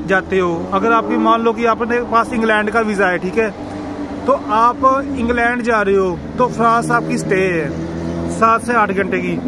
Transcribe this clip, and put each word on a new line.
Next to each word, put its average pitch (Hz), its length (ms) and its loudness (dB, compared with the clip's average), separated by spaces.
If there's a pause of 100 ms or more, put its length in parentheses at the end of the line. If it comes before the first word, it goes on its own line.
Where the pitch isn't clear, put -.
जाते 190 320 0
हो, 175 160 0 (180)
अगर 196 200 2
आपकी, 226 260 2
मान 226 240 4
लो 226 100 2
कि 226 140 -4
आपने 226 340 0 (100)
पास 226 220 2
इंग्लैंड 220 380 0
का 226 120 2
वीज़ा 202 260 2
है, 180 100 0
ठीक 180 200 -4
है, 220 120 0 (760)
तो 247 60 4
आप 240 520 0 (340)
इंग्लैंड 240 440 0
जा 220 200 2
रहे 196 140 2
हो 185 220 0 (200)
तो 247 100 2
फ्रांस 233 420 0
आपकी 233 280 0
stay - 240 -2
है 170 880 -4
सात 226 320 2
से 233 120 -2
आठ 214 180 2
घंटे 185 280 0
की, 180 160 -2 (120)